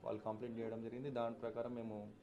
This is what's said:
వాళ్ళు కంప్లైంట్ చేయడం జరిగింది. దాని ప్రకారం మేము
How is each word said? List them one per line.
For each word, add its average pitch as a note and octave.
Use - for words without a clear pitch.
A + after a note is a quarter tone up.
వాళ్ళు A2+
కంప్లైంట్ A2+
చేయడం A2+
జరిగింది. B2
దాని A#2
ప్రకారం A#2
మేము G#2+